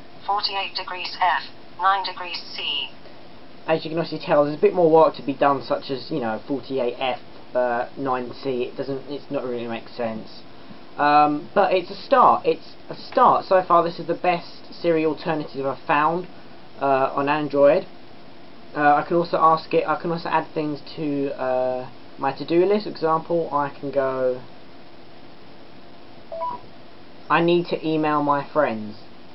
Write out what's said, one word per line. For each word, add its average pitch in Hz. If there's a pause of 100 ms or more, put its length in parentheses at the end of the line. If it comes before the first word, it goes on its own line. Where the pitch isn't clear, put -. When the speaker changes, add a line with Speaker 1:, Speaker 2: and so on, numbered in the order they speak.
(280)
Speaker 1:
forty-eight 202
degrees 185
F, 160 (360)
nine 190
degrees 180 (120)
C. - (760)
Speaker 2:
As 160
you 156
can 160
obviously 156
tell, 147
there's 147
a -
bit 202
more 170
work 156
to 131
be 139
done, 139
such -
as, 127
you 156
know, 110
forty-eight 127
F, 127 (340)
uh, 123 (100)
nine 127
C. 127
It -
doesn't, 135
it's 143
not 135
really 120
make 113
sense. 113 (560)
Um, 147
but 190
it's 185
a 196
start. 208
It's - (140)
a -
start. 214
So 185
far, 175
this 170
is 170
the 170
best -
Siri 160
alternative 147
I've 135
found, 160 (540)
uh, 139
on 139
Android. 143 (880)
Uh, 147
I 151
can 170
also 170
ask 160
it, 165
I 156
can 170
also 165
add 160
things 151 (160)
to, 143 (100)
uh, 127 (300)
my 135
to-do 165
list. 208
For 160
example: 160
I 143
can 139
go, 131 (3000)
"I 151
need 170
to -
email 156
my 143
friends." 110 (380)